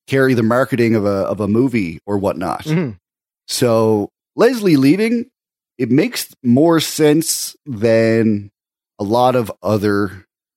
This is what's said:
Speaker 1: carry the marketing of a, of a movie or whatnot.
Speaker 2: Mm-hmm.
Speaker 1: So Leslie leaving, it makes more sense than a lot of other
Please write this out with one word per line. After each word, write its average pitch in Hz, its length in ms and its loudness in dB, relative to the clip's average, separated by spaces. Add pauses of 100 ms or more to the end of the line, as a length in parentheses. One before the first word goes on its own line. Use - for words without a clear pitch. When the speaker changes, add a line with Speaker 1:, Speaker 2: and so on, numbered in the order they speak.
Speaker 1:
carry 131 260 2
the 117 100 0
marketing 120 520 0
of 101 100 0
a, 98 220 0
of 98 120 -6
a 104 80 -2
movie 110 600 -2
or 101 100 -2
whatnot. 92 460 -4
Speaker 2:
Mm-hmm. 156 300 -4 (540)
Speaker 1:
So 113 600 0 (260)
Leslie 208 400 2
leaving, 208 540 2 (480)
it 123 140 -4
makes 180 420 -2 (100)
more 151 360 4
sense - 760 -2 (100)
than 113 840 0 (480)
a 104 60 -8
lot 123 320 2
of 110 160 -2 (100)
other 101 640 -2 (320)